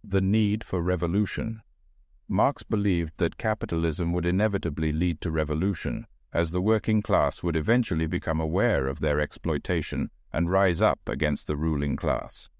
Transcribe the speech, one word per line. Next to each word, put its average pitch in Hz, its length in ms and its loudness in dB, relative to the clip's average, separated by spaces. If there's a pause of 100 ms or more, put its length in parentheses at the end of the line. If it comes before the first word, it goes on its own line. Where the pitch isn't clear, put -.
the 98 180 2
need 104 440 2
for 87 180 -2
revolution. 87 760 0 (640)
Marx 113 380 0
believed 95 540 0
that 82 200 0
capitalism 85 720 0
would 87 140 0
inevitably 90 680 0
lead 82 280 0
to 82 100 -4
revolution, 78 760 -2 (240)
as 82 200 0
the 90 100 -2
working 107 400 2
class 82 420 0
would 82 140 0
eventually 85 500 0
become 80 320 -2
aware 80 480 0
of 69 140 -4
their 73 180 0
exploitation 76 920 -2 (200)
and 85 200 0
rise 95 320 2
up 98 240 2
against 71 400 -2
the 76 100 -2
ruling 73 400 0
class. - 640 -4